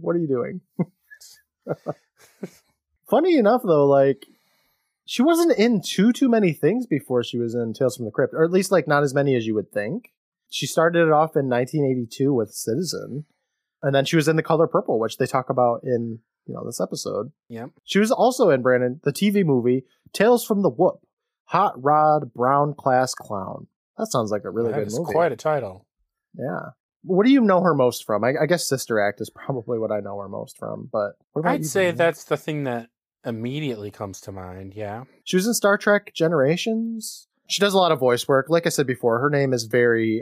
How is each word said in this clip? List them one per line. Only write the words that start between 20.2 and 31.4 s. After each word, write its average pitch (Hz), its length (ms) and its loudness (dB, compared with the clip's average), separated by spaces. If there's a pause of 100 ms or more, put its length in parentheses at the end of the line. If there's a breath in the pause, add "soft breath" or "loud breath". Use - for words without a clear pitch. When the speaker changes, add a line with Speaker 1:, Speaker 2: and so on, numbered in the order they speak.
Speaker 1:
from 202 180 -2
the 170 80 2
Whoop, 151 300 0 (460)
Hot 190 340 0
Rod 151 540 2
Brown 143 420 0
Class 127 380 0
Clown. - 520 -10 (320)
That 220 80 -4
sounds 117 260 -2
like 104 120 -4
a 95 60 -8
really 113 220 -4
Speaker 2:
That 113 60 -4
Speaker 1:
good 107 100 -4
Speaker 2:
is 113 100 -6
Speaker 1:
movie. 170 140 -6
Speaker 2:
quite 165 200 0
a - 40 -8
title. 117 500 -6 (500)
Speaker 1:
Yeah. 151 340 -8 (320)
What 190 240 2
do 262 60 6
you 277 80 6
know 190 220 4
her 170 120 4
most 127 300 0
from? 107 200 -2
I, 131 80 2 (100)
I 151 40 2
guess 165 220 -2
Sister 123 320 -2
Act 101 200 -2
is 107 100 -10
probably 123 480 -8
what 110 140 -4
I 104 80 -4
know 101 180 -12
her 98 100 -12
most 107 300 -12
from, 107 340 -10
but 104 200 -4 (200)
what 147 80 -4